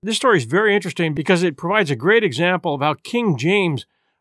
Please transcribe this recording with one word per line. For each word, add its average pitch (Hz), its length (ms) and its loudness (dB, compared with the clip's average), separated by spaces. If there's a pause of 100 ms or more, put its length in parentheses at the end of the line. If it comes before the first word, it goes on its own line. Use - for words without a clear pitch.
This 208 140 -4
story 233 200 2
is 131 80 0
very 196 300 0
interesting 175 400 -2
because 165 280 0
it 170 140 -2
provides 185 340 -2
a 139 60 0
great 202 280 2
example 170 500 0
of 135 80 -4
how 151 120 2
King 214 440 -2
James 165 480 0 (340)